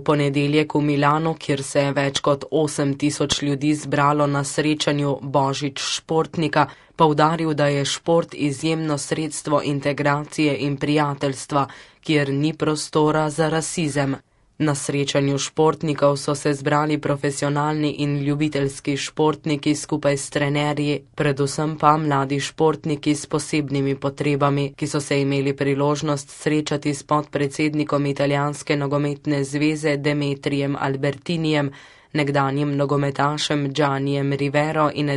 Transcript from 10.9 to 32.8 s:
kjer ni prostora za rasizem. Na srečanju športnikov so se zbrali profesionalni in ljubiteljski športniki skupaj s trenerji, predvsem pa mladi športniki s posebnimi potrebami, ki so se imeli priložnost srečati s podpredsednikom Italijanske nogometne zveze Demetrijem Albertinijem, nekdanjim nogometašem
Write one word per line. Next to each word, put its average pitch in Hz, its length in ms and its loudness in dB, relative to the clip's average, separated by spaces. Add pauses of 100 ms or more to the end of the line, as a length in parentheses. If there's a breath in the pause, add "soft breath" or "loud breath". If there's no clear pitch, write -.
kjer 147 300 2
ni 147 240 0
prostora 151 760 2
za 156 180 0
rasizem. 147 680 -2 (440)
Na 151 160 2
srečanju 139 640 0
športnikov 147 800 2
so 143 180 -2
se 147 200 -2
zbrali 147 460 0
profesionalni 147 960 -2
in 143 240 0
ljubiteljski 143 720 -2
športniki 151 800 0
skupaj 147 420 -2
s - 140 -8
trenerji, 147 720 0 (140)
predvsem 147 640 0
pa 151 180 6
mladi 139 440 0
športniki 151 720 0
s 147 120 -8
posebnimi 139 680 -2
potrebami, 139 800 0
ki 151 100 -6
so 147 140 -2
se 143 200 0
imeli 139 360 0
priložnost 143 720 0
srečati 151 640 -2
s - 80 -8
podpredsednikom 147 1040 0
Italijanske 143 720 0
nogometne 143 680 -2
zveze 147 520 0
Demetrijem 143 840 -2
Albertinijem, 143 880 0 (440 loud breath)
nekdanjim 143 640 0
nogometašem 143 960 0